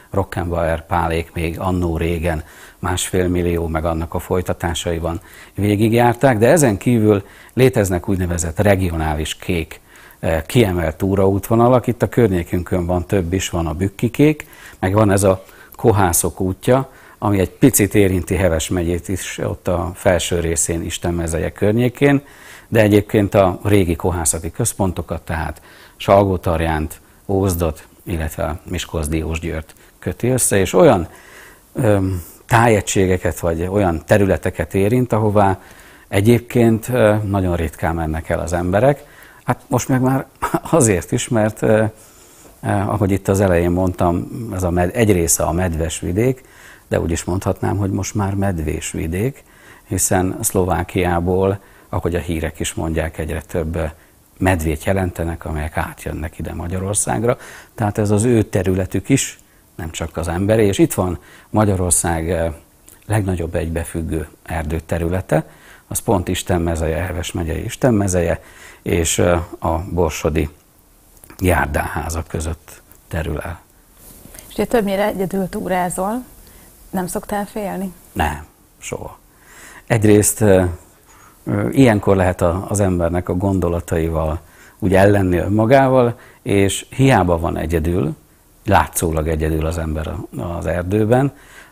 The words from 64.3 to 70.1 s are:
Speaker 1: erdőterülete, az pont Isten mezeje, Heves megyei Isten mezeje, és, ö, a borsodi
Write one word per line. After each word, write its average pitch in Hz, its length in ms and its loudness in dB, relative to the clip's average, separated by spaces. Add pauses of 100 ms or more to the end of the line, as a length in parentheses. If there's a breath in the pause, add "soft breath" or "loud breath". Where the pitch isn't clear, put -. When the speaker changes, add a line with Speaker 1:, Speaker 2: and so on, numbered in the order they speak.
Speaker 1:
erdőterülete, 82 1000 -4 (440 loud breath)
az 101 100 -6
pont 95 300 0
Isten 90 320 -2
mezeje, 80 420 -2
Heves 85 300 -6
megyei 80 320 -6
Isten 123 300 0
mezeje, 90 480 0 (400 loud breath)
és, 87 360 0
ö, 90 180 4 (220)
a 82 200 -2 (120)
borsodi 80 580 -2 (920)